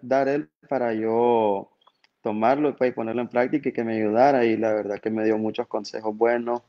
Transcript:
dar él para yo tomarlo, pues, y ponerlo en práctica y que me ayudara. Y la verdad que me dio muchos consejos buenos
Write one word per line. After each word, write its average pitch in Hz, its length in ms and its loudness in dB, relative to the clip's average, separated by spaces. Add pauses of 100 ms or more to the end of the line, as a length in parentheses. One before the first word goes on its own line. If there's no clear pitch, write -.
dar 131 260 2
él 147 220 -2 (200)
para 123 240 0
yo 110 760 2 (520)
tomarlo, 123 540 0
pues, 127 160 0
y - 20 -8
ponerlo 113 300 -4
en 113 60 -6
práctica 131 400 0
y - 40 -2
que 120 100 -4
me 113 120 -2
ayudara. 117 500 4
Y 113 120 2
la 110 160 0
verdad 101 260 -4
que 110 100 -6
me 110 160 -2
dio 110 120 2
muchos 110 300 -4
consejos 107 480 -6
buenos 120 540 0